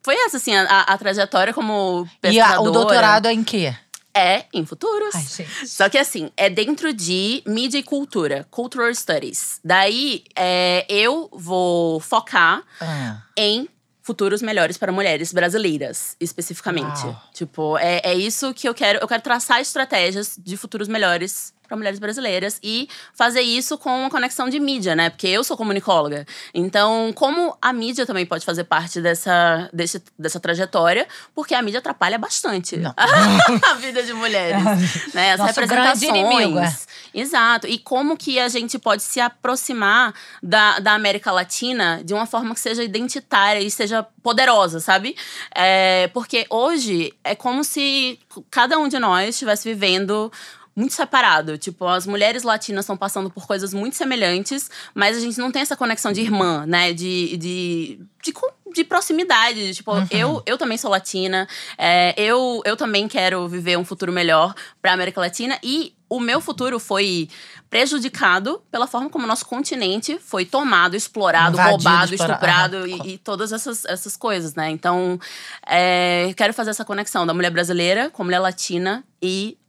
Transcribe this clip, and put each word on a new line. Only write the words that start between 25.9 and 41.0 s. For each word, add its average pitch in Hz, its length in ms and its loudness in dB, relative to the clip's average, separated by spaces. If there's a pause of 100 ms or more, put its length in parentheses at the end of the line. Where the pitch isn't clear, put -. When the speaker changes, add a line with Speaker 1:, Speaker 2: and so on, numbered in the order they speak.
Speaker 1:
Então, 208 600 2
como 320 460 0
a 254 140 0
mídia 240 320 -4
também 185 180 -2
pode 170 220 -6
fazer 170 180 -4
parte 170 380 -2
dessa, 170 680 2
desse, 170 320 -4 (160)
dessa 160 220 -6
trajetória, 175 680 2 (280)
porque 302 200 -4
a 247 60 2
mídia 226 200 -2
atrapalha 190 360 0
bastante 196 600 -4
Speaker 2:
Não. 165 180 -4
Speaker 1:
<laughs> - 0 -
a 302 800 6
vida 247 280 -4
de 240 120 -6
mulheres, 202 480 0 (260)
Speaker 2:
<laughs> 170 240 -6
Speaker 1:
né? 190 200 2
As 190 80 2
Speaker 2:
Nosso 214 120 2 (140)
grande 233 80 2
Speaker 1:
representações. 254 280 4 (300)
Speaker 2:
inimigo, 180 260 2
é. 170 160 0 (460)
Speaker 1:
Exato. 240 460 2
E 233 120 -4
como 285 380 -2
que 262 220 -2
a 247 100 2
gente 233 300 -4
pode 214 240 0
se - 180 -4
aproximar 240 920 0 (280)
da, 208 360 4
da 208 160 2
América 208 380 0